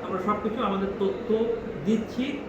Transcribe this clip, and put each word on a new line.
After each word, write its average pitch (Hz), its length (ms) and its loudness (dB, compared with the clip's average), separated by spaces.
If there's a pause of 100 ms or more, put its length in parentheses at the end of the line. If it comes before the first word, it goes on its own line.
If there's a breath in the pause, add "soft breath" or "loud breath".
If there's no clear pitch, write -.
আমরা 190 220 -2
সব 208 180 2
কিছু 233 200 0
আমাদের 196 240 2 (120)
তথ্য 220 460 2 (400)
দিচ্ছি 240 640 0